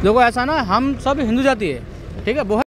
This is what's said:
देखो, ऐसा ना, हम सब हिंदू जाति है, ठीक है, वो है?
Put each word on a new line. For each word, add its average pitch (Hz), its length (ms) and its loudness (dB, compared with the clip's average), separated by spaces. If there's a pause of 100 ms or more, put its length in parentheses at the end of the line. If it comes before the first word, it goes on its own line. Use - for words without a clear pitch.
देखो, 214 180 4
ऐसा 240 240 2
ना, 302 160 0
हम 240 380 0
सब 277 200 0
हिंदू 240 240 0
जाति 233 240 2
है, 127 160 -4 (420)
ठीक 240 120 0
है, 247 60 -2
वो 202 120 0
है? 226 80 0 (100)